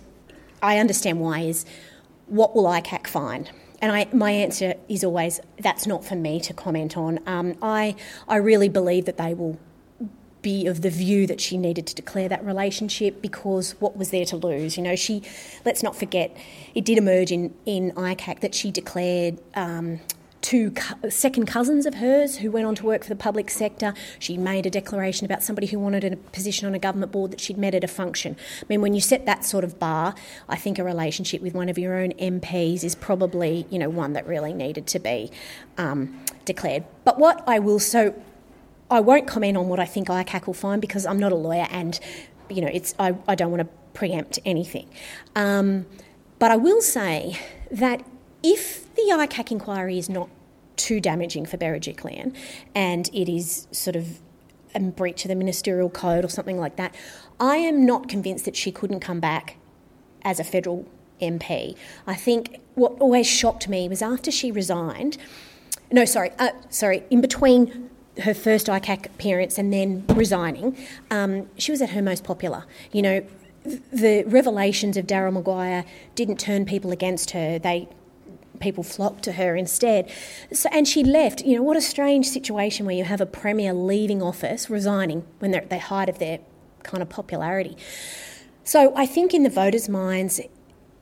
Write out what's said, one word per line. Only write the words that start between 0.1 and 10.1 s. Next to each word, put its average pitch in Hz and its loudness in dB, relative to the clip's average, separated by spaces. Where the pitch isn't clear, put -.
I 208 4
understand 185 2
why, 160 -2
is 165 -4
what 214 4
will 208 6
icac 170 0
find? 139 -4
And 214 2
I, 208 2
my 214 4
answer 202 0
is 196 -2
always, 170 0
"That's 202 0
not 185 -4
for 196 -8
me 165 -2
to 165 -8
comment 156 -4
on." 160 -2
Um, 175 -4
I, 214 0
I 220 2
really 208 6
believe 180 2
that 180 -4
they 165 -2
will 165 -6